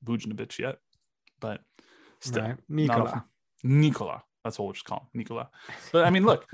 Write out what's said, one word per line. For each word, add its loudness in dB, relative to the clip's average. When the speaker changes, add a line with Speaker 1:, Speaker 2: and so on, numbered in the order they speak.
Speaker 1:
Vujinovic -8
yet. -8
But -10
still, -6
Speaker 2:
Right. -4
Speaker 1:
not -8
a -20
Speaker 2:
Nikola. 0
Speaker 1:
Nikola. 2
That's -8
what -6
we'll -8
just -16
call -8
him, -14
Nikola. -10
But 6
I 6
mean, 4
look, 4